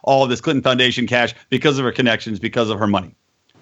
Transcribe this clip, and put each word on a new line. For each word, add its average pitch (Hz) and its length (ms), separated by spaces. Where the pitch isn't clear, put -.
all 135 200
of 123 60
this 117 120
Clinton 139 200
Foundation 123 460
cash 120 260
because 135 300
of 131 60
her 120 80
connections, 113 440
because 110 320
of 104 100
her 107 80
money. 92 280